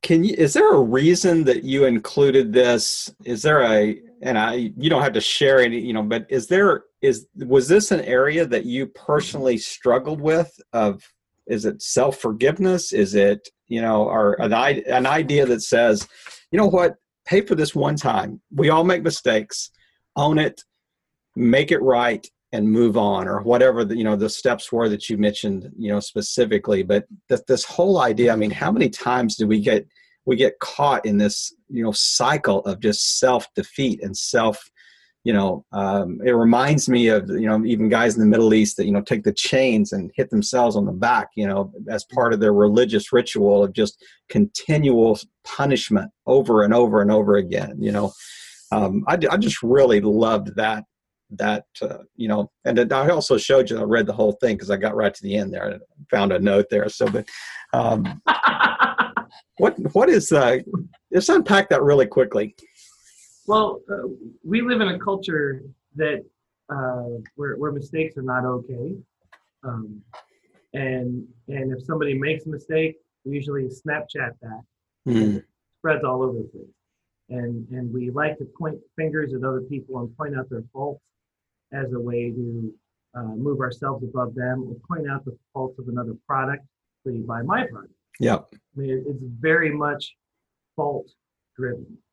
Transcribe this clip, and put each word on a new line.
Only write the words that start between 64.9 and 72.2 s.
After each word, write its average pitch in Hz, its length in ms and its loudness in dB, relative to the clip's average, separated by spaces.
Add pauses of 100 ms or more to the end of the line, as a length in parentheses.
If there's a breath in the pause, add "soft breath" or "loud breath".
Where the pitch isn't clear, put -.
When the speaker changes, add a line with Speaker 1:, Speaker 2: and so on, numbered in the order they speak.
Speaker 2:
culture 151 640 -4 (320)
that, 147 280 -4 (460)
uh, 123 480 -8 (180)
where, 143 200 -8
where 147 160 -6
mistakes 156 440 -8
are 143 60 -10
not 127 240 -4
okay. 127 480 -8 (720)
Um, 110 380 -12 (720 soft breath)
and, 127 520 -6 (220)
and 135 280 -8
if - 80 -14
somebody 151 300 -4
makes 147 320 -4